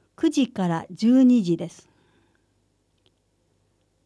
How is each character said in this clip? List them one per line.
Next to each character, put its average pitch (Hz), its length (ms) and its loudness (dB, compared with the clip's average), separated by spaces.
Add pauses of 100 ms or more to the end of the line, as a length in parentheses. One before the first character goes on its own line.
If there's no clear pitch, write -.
(140)
九 320 160 -2
時 285 220 -2
か 180 160 -6
ら 165 240 -6
十 247 320 2
二 247 180 4
時 170 140 -2
で 170 140 -12
す。 - 180 -20 (2250)